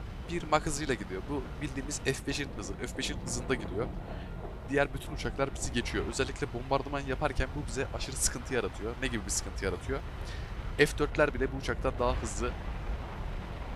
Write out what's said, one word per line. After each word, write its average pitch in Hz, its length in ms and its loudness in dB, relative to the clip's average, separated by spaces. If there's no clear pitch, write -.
Bir 170 120 -2
Mach 151 240 4
hızıyla 143 280 2
gidiyor. 95 360 -2
Bu 139 120 0
bildiğimiz 139 380 -2
F - 260 0
beşin 139 300 0
hızı. 98 180 -4
F - 240 -6
beşin 139 220 -2
hızında - 340 0
gidiyor. 110 320 0
Diğer 139 240 4
bütün - 200 -6
uçaklar 135 400 0
bizi - 180 -2
geçiyor. 113 360 2
Özellikle 135 440 0
bombardıman 135 480 0
yaparken 131 560 2
bu 147 100 -2
bize 127 280 0
aşırı 135 220 -2
sıkıntı - 380 2
yaratıyor. 117 480 0
Ne 131 40 4
gibi 117 180 0
bir 92 60 -2
sıkıntı - 340 0
yaratıyor? 98 360 0
F - 200 8
dörtler 147 360 6
bile 135 180 2
bu 135 40 -2
uçaktan 127 420 2
daha 123 160 6
hızlı 117 360 0